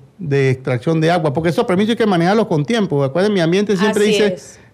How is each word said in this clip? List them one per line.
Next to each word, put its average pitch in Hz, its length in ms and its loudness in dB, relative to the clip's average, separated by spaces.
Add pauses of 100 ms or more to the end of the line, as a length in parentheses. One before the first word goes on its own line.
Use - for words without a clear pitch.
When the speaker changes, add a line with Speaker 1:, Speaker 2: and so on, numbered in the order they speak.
(180)
Speaker 1:
de 139 320 0
extracción 131 500 -2
de 156 120 2
agua, 160 220 0
porque 165 160 -2
esos 202 160 0
permisos 214 260 0
hay 233 60 -2
que 233 80 0
manejarlos 196 420 2
con 147 180 0
tiempo. 170 380 0
Acuérdense, 170 300 0
Mi 196 60 0
Ambiente 190 380 0
siempre 208 260 2
Speaker 2:
Así 208 80 2
Speaker 1:
dice, 202 220 2
Speaker 2:
es. - 260 -16 (140)